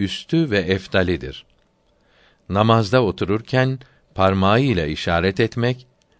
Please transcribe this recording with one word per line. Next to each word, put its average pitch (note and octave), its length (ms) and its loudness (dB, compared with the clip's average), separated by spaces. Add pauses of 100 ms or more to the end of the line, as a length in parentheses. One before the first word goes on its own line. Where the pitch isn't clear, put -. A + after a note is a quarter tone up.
üstü D#3 500 -2
ve G2+ 80 0
eftalidir. F2+ 840 -4 (1040)
Namazda A2+ 540 2
otururken A2+ 760 -2 (360)
parmağı F#2+ 460 2
ile F#2 300 0
işaret F2 500 -2
etmek, A#2+ 460 -2 (340)